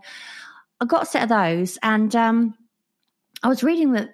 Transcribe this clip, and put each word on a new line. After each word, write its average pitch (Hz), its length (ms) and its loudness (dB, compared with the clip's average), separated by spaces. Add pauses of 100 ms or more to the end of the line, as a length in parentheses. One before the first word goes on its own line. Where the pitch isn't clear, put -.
(800)
I 247 60 -2
got 320 180 2
a - 40 -6
set - 160 0
of 220 60 -2
those 180 540 0
and, 220 320 2
um, 226 380 2 (880)
I - 60 0
was 254 160 0
reading 311 300 2
the, 214 200 -4